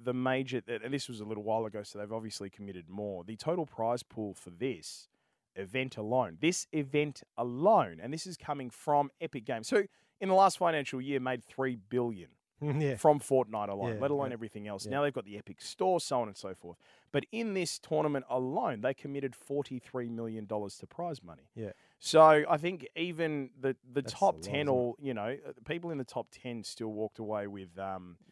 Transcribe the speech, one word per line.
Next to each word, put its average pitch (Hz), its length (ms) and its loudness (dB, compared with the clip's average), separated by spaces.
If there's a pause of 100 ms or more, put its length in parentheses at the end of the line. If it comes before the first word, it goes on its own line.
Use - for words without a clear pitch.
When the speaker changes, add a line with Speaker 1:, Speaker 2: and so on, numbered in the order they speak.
Speaker 1:
the 123 140 -2
major, 127 460 0
th-, 113 240 -6
and 127 100 -6
this 135 140 -6
was 113 120 -10
a 104 40 -8
little 107 200 -6
while 110 220 0
ago, 104 160 -8
so 101 160 -14
they've 104 140 -8
obviously 110 380 -8
committed 92 380 -12
more. 98 360 -6
The 107 120 -12
total 165 300 -2
prize 120 380 -2
pool 104 300 -8
for - 160 -18
this 87 580 -8 (480)
event 110 400 -4
alone, 107 440 -2
this 170 320 0
event 147 500 -2 (140)
alone, 123 640 2
and 113 120 -8
this 160 140 -8
is 180 100 -10
coming 139 340 -8
from 143 400 2 (100)
Epic 131 240 -8
Games, 113 260 -6
who 392 140 4 (360)
in 190 80 -2
the 190 60 6
last 190 240 8
financial 151 420 2
year 135 200 -2
made 127 240 -2
three 131 320 -2
billion 110 540 -2 (160)
Speaker 2:
<laughs> - 160 -20
Yeah. 147 340 0
Speaker 1:
from 151 240 8
Fortnite 110 480 2
alone, 101 280 -2
Speaker 2:
Yeah, 104 40 -8
Speaker 1:
let 139 120 2
alone 139 180 0
Speaker 2:
yeah. 123 40 -6
Speaker 1:
everything 110 340 -10
else. 98 180 -8
Speaker 2:
Yeah. 107 60 -6
Speaker 1:
Now 139 100 2
they've 147 100 2
got 127 140 -6
the 101 100 -12
Epic - 240 -14
Store, 185 400 0
so 127 220 0
on 110 60 -4
and 98 80 -14
so 95 180 -8
forth. 85 240 -16 (320)
But 143 220 0
in 220 220 -2
this 180 240 -2
tournament 151 520 0
alone, 131 520 0
they 135 120 2
committed 139 420 -6
forty-three 131 720 -6
million 113 380 -6
dollars 104 320 -4
to - 80 -16
prize 165 360 -8
money. 85 320 -20
Speaker 2:
Yeah. 104 180 -8 (260)
Speaker 1:
So 156 500 10
I 165 80 6
think 170 400 -4
even 156 540 -2 (100)
the, 135 160 0 (160)
the 139 100 0
Speaker 2:
That's 123 100 -8
Speaker 1:
top 196 220 2
Speaker 2:
a - 40 -14
lot, - 60 -14
Speaker 1:
ten 98 100 -4
Speaker 2:
isn't 147 140 0
it? - 40 2
Speaker 1:
or, 123 280 2
you 139 120 -4
know, 113 240 -4 (100)
uh, 143 60 -10 (140)
people 170 240 -6
in 151 80 -4
the 131 60 -6
top - 280 -8
ten 117 320 -10
still - 280 -8
walked 107 260 -6
away 107 280 -4
with, 98 320 -12
um, 95 380 -8 (160)